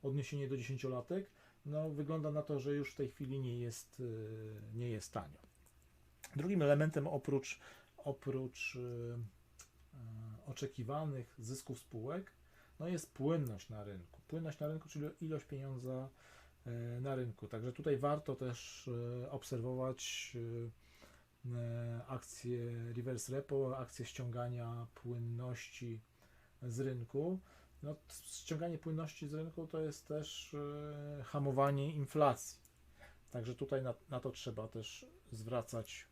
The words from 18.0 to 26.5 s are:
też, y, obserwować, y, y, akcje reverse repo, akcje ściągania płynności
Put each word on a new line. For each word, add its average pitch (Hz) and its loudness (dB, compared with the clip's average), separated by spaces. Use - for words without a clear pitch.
też, - -4
y, 120 -2
obserwować, 127 -2
y, 117 -2
y, 123 -2
akcje 123 -4
reverse 120 -2
repo, 139 2
akcje 123 -4
ściągania 120 -2
płynności 120 -4